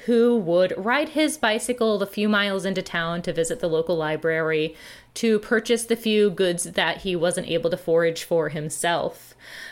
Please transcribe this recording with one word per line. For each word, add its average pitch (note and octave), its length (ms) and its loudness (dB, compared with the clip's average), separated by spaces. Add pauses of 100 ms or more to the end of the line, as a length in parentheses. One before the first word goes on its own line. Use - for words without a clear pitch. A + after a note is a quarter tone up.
who A#3+ 320 4
would F#3 400 2
ride C4 320 0
his D4+ 280 0
bicycle A3+ 600 0
the G3+ 100 -2
few G#3 220 0
miles G3+ 360 0
into F#3+ 160 -2
town E3+ 420 -4
to F3 100 -4
visit E3 260 -2
the F3+ 100 -2
local E3 280 0
library D#3+ 800 0 (400)
to A3 240 2
purchase A3+ 460 0
the A3+ 100 0
few G#3+ 340 2
goods F3 340 0
that E3+ 360 -2
he F#3 160 -2
wasn't F3 340 -2
able E3 220 0
to F3 60 0
forage E3 460 0
for D#3+ 260 0
himself. D#3 840 -4 (380)